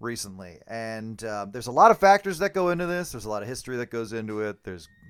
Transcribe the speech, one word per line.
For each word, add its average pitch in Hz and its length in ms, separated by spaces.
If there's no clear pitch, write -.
recently. 95 680
And, 113 580
uh, 104 260
there's 117 160
a 123 60
lot 190 180
of 202 80
factors 196 400
that 196 160
go 180 160
into 175 160
this. 175 260
There's 107 120
a 110 40
lot 104 140
of 107 60
history 127 300
that 120 120
goes 113 220
into 107 280
it. 104 240
There's 90 240